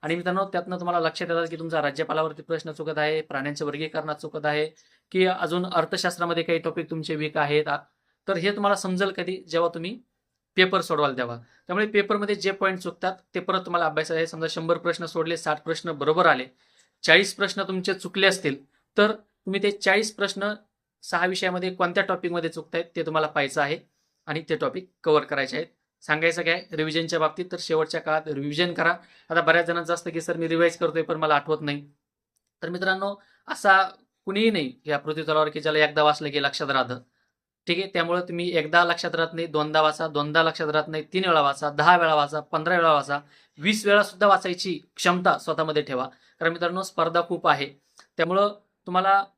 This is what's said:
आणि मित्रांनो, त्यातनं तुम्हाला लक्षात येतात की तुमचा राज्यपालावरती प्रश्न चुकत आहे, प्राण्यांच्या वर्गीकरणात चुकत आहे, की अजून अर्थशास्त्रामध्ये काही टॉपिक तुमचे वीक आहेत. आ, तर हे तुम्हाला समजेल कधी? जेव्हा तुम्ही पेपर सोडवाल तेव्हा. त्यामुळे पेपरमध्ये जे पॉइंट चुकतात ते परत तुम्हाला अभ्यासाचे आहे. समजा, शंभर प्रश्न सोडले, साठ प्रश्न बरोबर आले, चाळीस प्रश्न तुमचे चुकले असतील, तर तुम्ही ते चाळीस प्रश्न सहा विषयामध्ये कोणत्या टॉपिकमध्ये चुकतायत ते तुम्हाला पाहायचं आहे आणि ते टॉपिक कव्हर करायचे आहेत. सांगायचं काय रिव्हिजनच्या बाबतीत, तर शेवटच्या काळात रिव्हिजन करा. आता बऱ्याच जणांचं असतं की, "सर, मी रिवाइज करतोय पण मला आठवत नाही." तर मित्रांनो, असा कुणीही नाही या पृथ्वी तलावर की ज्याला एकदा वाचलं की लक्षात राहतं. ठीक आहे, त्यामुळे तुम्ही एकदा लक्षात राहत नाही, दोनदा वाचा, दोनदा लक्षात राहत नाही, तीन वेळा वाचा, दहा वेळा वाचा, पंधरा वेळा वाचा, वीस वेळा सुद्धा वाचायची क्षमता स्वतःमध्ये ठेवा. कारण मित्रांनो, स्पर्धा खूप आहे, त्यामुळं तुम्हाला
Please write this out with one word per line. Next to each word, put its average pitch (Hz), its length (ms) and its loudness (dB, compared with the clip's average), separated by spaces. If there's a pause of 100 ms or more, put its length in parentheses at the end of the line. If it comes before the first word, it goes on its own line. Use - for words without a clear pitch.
आणि 156 140 -2
मित्रांनो, 180 300 -2
त्यातनं 180 300 -6
तुम्हाला 175 320 0
लक्षात 175 220 -4
येतात 165 200 0
की 165 60 -8
तुमचा 160 260 -2
राज्यपालावरती 151 600 -2
प्रश्न 160 300 -6
चुकत 151 260 -6
आहे, 156 240 0
प्राण्यांच्या 147 460 -6
वर्गीकरणात 151 480 -6
चुकत 151 300 -10
आहे, 151 240 0 (420)
की 185 140 4
अजून 180 400 0
अर्थशास्त्रामध्ये 170 800 -2
काही 165 160 0
टॉपिक 165 300 -6
तुमचे 160 260 -4
वीक 151 220 -4
आहेत. 147 300 2
आ, 143 100 -2 (500)
तर 190 100 0
हे 185 140 0
तुम्हाला 202 240 2
समजेल 190 340 -2
कधी? 185 280 -6
जेव्हा 165 360 0
तुम्ही 185 260 -10 (560)
पेपर 185 260 4
सोडवाल 147 360 0
तेव्हा. 120 180 -4
त्यामुळे 180 520 -4
पेपरमध्ये 208 480 0
जे 190 160 -2
पॉइंट 190 280 0
चुकतात 185 360 -4 (200)
ते 180 40 -2
परत 190 200 -2
तुम्हाला 175 260 0
अभ्यासाचे 156 320 -2
आहे. 160 100 0
समजा, 160 220 -6
शंभर 165 280 -2
प्रश्न 170 280 -4
सोडले, 165 320 -2
साठ 151 260 -4
प्रश्न 165 280 -4
बरोबर 156 340 2
आले, 135 200 4 (580)
चाळीस 190 320 6
प्रश्न 196 280 -2
तुमचे 185 300 -2
चुकले 190 340 0
असतील, 160 360 0 (340)
तर 214 140 4
तुम्ही 196 520 -6
ते 202 80 2
चाळीस 202 440 0
प्रश्न 202 380 -4 (500)
सहा 175 220 -2
विषयामध्ये 185 480 -2
कोणत्या 180 300 0
टॉपिकमध्ये 175 460 -4
चुकतायत 165 360 -6 (100)
ते 165 100 -4
तुम्हाला 156 220 0
पाहायचं 147 340 -2
आहे 147 160 -2 (480)
आणि 156 240 -6
ते 160 60 2
टॉपिक 156 340 -4 (140)
कव्हर 151 200 4
करायचे 139 340 -4
आहेत. 165 100 -6 (340)
सांगायचं 165 400 0
काय 165 300 -2
रिव्हिजनच्या 160 480 -2
बाबतीत, 156 320 0
तर 180 80 -8
शेवटच्या 156 420 -2
काळात 156 240 0
रिव्हिजन 147 480 -2
करा. 165 220 2 (340)
आता 165 120 2
बऱ्याच 165 240 4
जणांचं 170 280 -2
असतं 170 160 -4
की, 160 120 -6
"सर, 160 160 -4
मी 165 100 -2
रिवाइज 165 300 4
करतोय 160 240 0
पण 156 140 -2
मला 156 200 2
आठवत 151 260 0
नाही." 147 280 -6 (760)
तर 165 60 -6
मित्रांनो, 190 460 -2 (320)
असा 190 360 4 (420)
कुणीही 214 260 2
नाही 143 220 -2 (120)
या 147 120 -2
पृथ्वी 151 260 -6
तलावर 151 260 2
की 151 100 -8
ज्याला 151 200 0
एकदा 151 240 4
वाचलं 151 260 2
की 143 140 -2
लक्षात 139 260 -2
राहतं. 127 300 0 (680)
ठीक 175 100 0
आहे, 190 160 -4
त्यामुळे 170 280 0
तुम्ही 175 360 -4
एकदा 160 260 4
लक्षात 175 320 -2
राहत 165 180 0
नाही, 165 140 -6
दोनदा 151 340 2
वाचा, 156 260 2
दोनदा 151 360 0
लक्षात 160 260 0
राहत 151 180 2
नाही, 156 160 -6 (100)
तीन 190 140 0
वेळा 160 140 6
वाचा, 143 280 0
दहा 151 280 6
वेळा 160 180 4
वाचा, 147 240 0
पंधरा 165 380 0
वेळा 165 160 6
वाचा, 143 260 0 (380)
वीस 208 280 -2
वेळा 202 180 6
सुद्धा 208 240 2
वाचायची 185 520 2 (160)
क्षमता 180 420 2
स्वतःमध्ये 156 440 -2
ठेवा. 139 280 -4 (300)
कारण 165 120 0
मित्रांनो, 175 320 -2
स्पर्धा 165 380 0
खूप 170 260 -2
आहे, 143 200 2 (500)
त्यामुळं 190 360 2 (320)
तुम्हाला 196 380 2 (140)